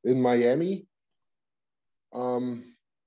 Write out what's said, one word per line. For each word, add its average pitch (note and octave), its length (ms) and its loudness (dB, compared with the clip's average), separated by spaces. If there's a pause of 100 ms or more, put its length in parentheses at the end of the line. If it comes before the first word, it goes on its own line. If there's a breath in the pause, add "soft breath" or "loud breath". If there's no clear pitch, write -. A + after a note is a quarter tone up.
in C3 160 2
Miami. B2+ 680 0 (1300)
Ähm, B2 640 -6 (300)